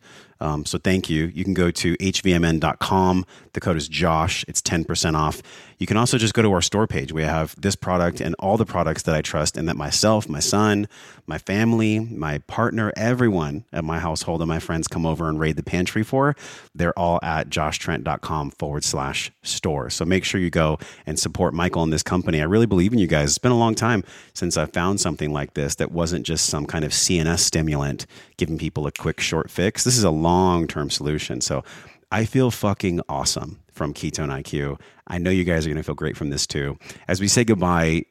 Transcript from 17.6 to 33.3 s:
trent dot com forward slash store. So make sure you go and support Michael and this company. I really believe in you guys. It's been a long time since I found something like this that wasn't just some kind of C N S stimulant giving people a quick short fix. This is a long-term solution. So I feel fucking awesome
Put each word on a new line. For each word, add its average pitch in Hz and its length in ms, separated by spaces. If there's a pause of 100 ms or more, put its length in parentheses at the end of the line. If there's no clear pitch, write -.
trent 67 260
dot 76 160
com 76 300
forward 73 340
slash - 480 (100)
store. 69 460
So - 160
make 90 200
sure - 140
you 87 120
go 78 280 (280)
and 78 120
support 85 360
Michael 85 280
and 80 120
this 76 80
company. 87 400
I - 20
really 107 220
believe 101 260
in 123 60
you 92 80
guys. 73 240
It's - 80
been 123 140
a 120 60
long 113 160
time 120 300 (300)
since 85 240
I 76 80
found 95 340
something 76 320
like 71 220
this 71 220
that - 160
wasn't 82 340
just 80 180
some 73 220
kind 78 180
of 73 80
C - 260
N 80 80
S 85 160
stimulant 73 640 (320)
giving 80 220
people 76 280
a 71 60
quick - 260
short - 320
fix. 92 320
This 123 140
is 110 80
a 90 60
long-term 82 800
solution. 71 500
So - 240 (460)
I 110 160
feel 127 240
fucking 98 580
awesome - 520 (120)